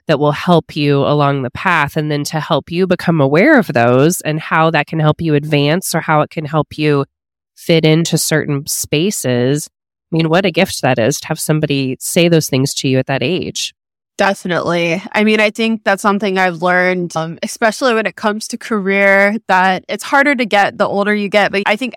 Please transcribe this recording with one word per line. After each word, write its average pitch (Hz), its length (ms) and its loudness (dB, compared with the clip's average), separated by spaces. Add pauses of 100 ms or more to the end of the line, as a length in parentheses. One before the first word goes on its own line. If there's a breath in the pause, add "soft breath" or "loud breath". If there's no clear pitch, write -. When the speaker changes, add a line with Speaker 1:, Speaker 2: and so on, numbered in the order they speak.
Speaker 1:
that 151 100 2
will 147 140 2
help - 440 0
you 143 260 2
along 143 400 0
the 123 80 -6
path, 156 460 -2
and 151 140 -2
then 147 140 -4
to 156 160 -6
help 147 300 -2
you 175 160 0
become 170 340 0
aware 180 380 4
of 202 100 0
those 127 540 2
and 156 180 -4
how 165 300 0
that 156 180 0
can 160 120 -6
help 151 200 2
you 160 140 0
advance 147 600 0
or 165 60 -2
how 156 220 0
it 135 80 -4
can 160 140 -10
help 151 340 -4
you 147 260 0 (520)
fit 160 280 2
into 160 340 2
certain 147 480 -2
spaces. 143 1040 -2 (440)
I 170 40 -2
mean, 165 120 2
what 180 180 2
a 185 40 0
gift 170 320 -2
that 127 160 0
is 120 220 0
to - 80 -14
have 156 120 -6
somebody 139 600 -2
say 175 280 2
those 160 200 2
things 135 280 0
to - 120 -4
you 131 100 2
at 131 80 -2
that 135 160 -4
age. - 520 -6 (420)
Speaker 2:
Definitely. 175 840 -2 (120)
I 214 120 2
mean, 214 160 2
I 214 100 4
think 226 340 -2
that's 196 180 0
something 202 360 0
I've 180 220 0
learned, 180 560 0
um, 165 260 -6
especially 233 520 -2
when 220 120 0
it 185 100 -8
comes 214 320 -4
to 240 100 -10
career, 196 800 2 (120)
that 185 400 2
it's 208 140 -6
harder 285 320 2
to 247 100 -2
get 196 320 2
the 175 120 0
older 202 260 0
you 208 140 -2
get, 196 240 2
but 196 140 -2
I 214 100 2
think 247 200 -6